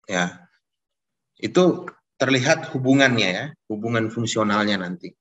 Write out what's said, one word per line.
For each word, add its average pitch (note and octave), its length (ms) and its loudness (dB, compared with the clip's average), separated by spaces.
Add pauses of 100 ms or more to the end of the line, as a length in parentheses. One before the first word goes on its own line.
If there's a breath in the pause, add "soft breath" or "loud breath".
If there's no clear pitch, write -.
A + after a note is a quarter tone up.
Ya, F2+ 320 -4 (960)
itu E3 480 2 (320)
terlihat C3 560 0
hubungannya, C3 560 4
ya, G2+ 180 -4 (220)
hubungan A2 400 -2
fungsionalnya G#2 720 0
nanti. F2+ 420 -10